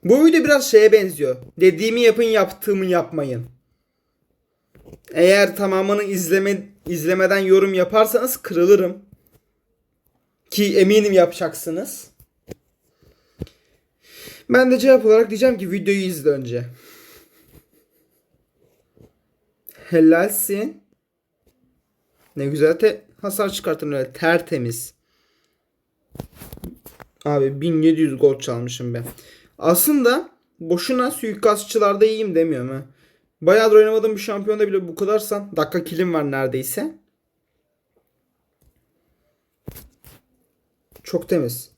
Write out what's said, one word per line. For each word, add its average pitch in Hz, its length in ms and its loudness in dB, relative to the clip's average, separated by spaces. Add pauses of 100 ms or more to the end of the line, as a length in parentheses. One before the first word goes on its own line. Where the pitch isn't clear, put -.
Bu 269 220 4
video 320 180 4
biraz 294 260 0
şeye 214 220 6
benziyor. 147 440 0 (240)
Dediğimi 190 400 2
yapın, 226 220 4
yaptığımı 202 640 -2
yapmayın. 156 640 -4 (1700)
Eğer 196 440 4
tamamını 196 460 -2
izleme-, 196 680 -2 (180)
izlemeden 180 520 0
yorum 190 360 2
yaparsanız 220 600 0
kırılırım. 185 680 2 (1500)
Ki 202 280 0
eminim 208 340 4
yapacaksınız. 175 1000 -2 (2500)
Ben 254 200 4
de 254 80 2
cevap 247 280 4
olarak 220 240 4
diyeceğim 226 280 0
ki 180 120 -8
videoyu 196 300 -2
izle 160 300 -2
önce. 120 340 -4 (3000)
Helalsin. 196 1080 0 (1500)
Ne 139 100 -6
güzel 156 320 0
te-, 208 260 0 (160)
hasar 202 320 -4
çıkarttın 156 400 -6
öyle 131 200 -6
tertemiz. 165 840 -4 (2250)
Abi 139 360 -2
bin 160 220 -2
yedi 160 180 2
yüz 139 180 -2
gold 135 220 2
çalmışım 120 540 -8
ben. 117 100 -8 (540)
Aslında 262 720 0 (300)
boşuna 247 500 -4
suikastçılarda 208 960 0
iyiyim 220 280 -2
demiyorum 151 340 -2
ha. 135 180 -12 (540)
Bayağıdır 214 360 4
oynamadığım 220 360 4
bir 202 80 -8
şampiyonda 208 480 -4
bile 190 200 -4
bu 165 60 -14
kadarsan, 202 640 -4
dakika 160 280 -4
killim 170 300 -4
var 147 160 -2
neredeyse. 135 680 -6 (4000)
Çok - 260 -8
temiz. 135 500 -4